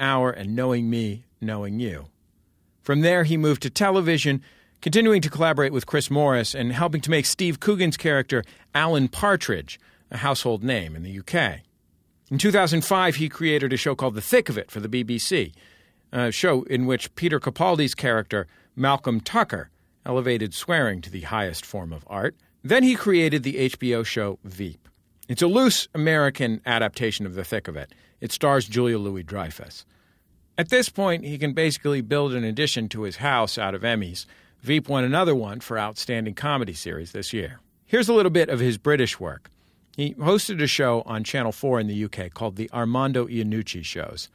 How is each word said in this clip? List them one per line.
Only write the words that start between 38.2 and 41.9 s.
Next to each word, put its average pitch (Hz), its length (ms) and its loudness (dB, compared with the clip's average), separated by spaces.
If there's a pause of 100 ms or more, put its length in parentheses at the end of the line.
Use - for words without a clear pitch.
bit 165 180 4
of 131 120 0
his 120 180 2
British 143 400 0
work. 76 320 -12 (460)
He 147 180 -4
hosted 180 480 0
a 143 60 2
show 120 360 2
on 110 200 -4
Channel 120 260 -2
four 123 300 0
in 107 80 -2
the 104 60 -4